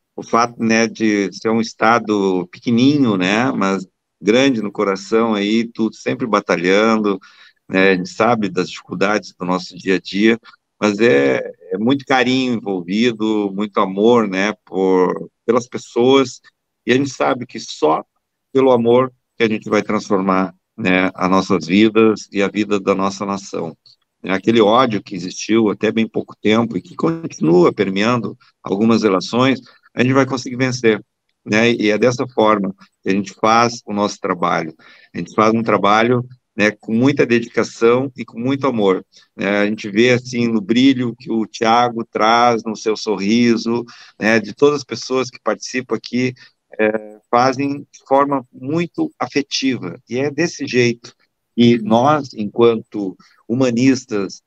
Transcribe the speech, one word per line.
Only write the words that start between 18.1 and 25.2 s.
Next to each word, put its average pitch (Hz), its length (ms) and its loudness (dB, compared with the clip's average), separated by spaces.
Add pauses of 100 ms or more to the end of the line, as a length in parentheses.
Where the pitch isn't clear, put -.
pelo 131 200 4
amor 120 400 2 (240)
que - 60 -4
a 113 60 4
gente 107 200 -6
vai 104 140 0
transformar, 95 720 -2 (220)
né, 92 380 0
as 90 160 -2
nossas 95 360 0
vidas 107 680 2
e 98 100 -2
a 95 60 0
vida 101 320 -2
da 98 140 0
nossa 98 320 -4
nação. 92 500 -8 (460)
É 90 100 -6
aquele 113 280 0
ódio 110 420 2
que - 120 -14
existiu 101 560 -2